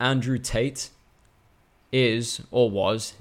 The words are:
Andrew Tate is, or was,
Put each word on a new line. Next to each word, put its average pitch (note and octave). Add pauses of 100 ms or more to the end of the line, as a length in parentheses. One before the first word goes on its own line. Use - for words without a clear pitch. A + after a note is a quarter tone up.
Andrew B2+
Tate B2+ (1000)
is, A#2+ (100)
or A#2+
was, G2